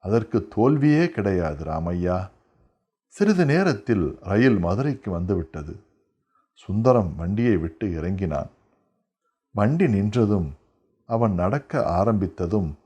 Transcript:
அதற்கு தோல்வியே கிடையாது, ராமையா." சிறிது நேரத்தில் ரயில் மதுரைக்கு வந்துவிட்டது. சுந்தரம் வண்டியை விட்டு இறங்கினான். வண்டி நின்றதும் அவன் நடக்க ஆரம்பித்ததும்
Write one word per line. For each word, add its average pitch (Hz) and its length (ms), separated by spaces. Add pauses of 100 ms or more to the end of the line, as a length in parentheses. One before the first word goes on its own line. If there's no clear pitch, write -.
அதற்கு 110 340 (100)
தோல்வியே 147 600
கிடையாது, 87 560
ராமையா." 87 540 (960)
சிறிது 202 300
நேரத்தில் 139 640 (140)
ரயில் 107 380
மதுரைக்கு 104 520
வந்துவிட்டது. 85 640 (800)
சுந்தரம் 107 640
வண்டியை 101 400
விட்டு 82 360
இறங்கினான். 82 580 (1040)
வண்டி 139 320
நின்றதும் 104 600 (600)
அவன் 113 260
நடக்க 107 560
ஆரம்பித்ததும் 95 800 (160)